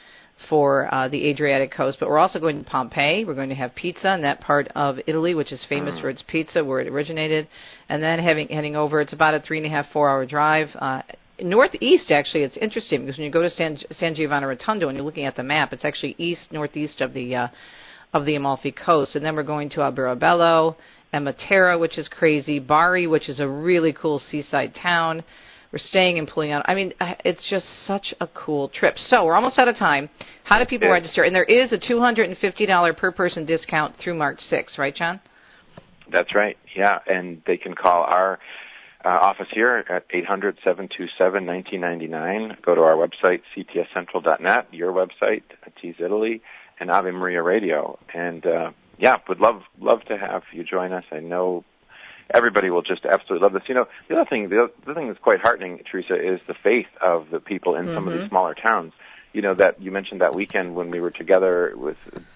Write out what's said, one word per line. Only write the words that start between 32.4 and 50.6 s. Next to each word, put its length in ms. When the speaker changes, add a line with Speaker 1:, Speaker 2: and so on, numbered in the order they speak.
Speaker 1:
dollar 280
per 180
person 340
discount 520
through 180
March 260
sixth, 360
right, 160
John? 280
Speaker 2:
That's 240
right. 220
Yeah, 320
and 400
they 80
can 180
call 300
our, 340
uh, 20
office 460
here 360
at 220
eight 140
hundred, 360
seven 280
two 180
seven, 280
nineteen 340
ninety-nine. 840
Go 140
to 60
our 140
website, 460
C 80
T 160
S 140
central 280
dot 200
net, 320
your 180
website, 520
Tees 180
Italy, 420
and 100
Ave 200
Maria 300
Radio. 560
And, 320
uh, 260
yeah, 200
would 100
love, 220
love 300
to 80
have 340
you 140